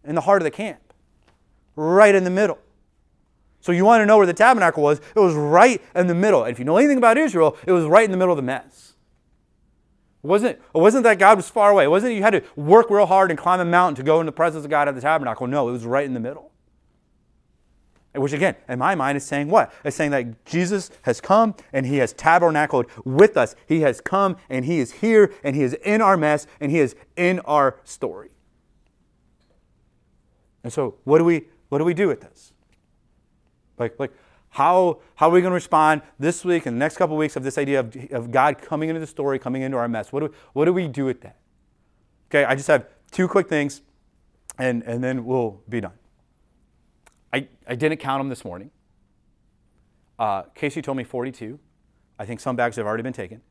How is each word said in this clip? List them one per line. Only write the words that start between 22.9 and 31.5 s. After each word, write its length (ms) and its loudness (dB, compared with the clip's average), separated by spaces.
with 320 4
us. 180 -2
He 140 0
has 200 0
come 360 -2
and 160 -6
he 140 -2
is 140 -4
here 380 2
and 120 -4
he 60 -2
is 120 0
in 280 -2
our 160 2
mess 300 -2
and 120 -6
he 80 0
is 160 0
in 260 -2
our 420 0
story. 480 -12
And 100 -14
so 300 -6
what 160 4
do 40 2
we, 200 0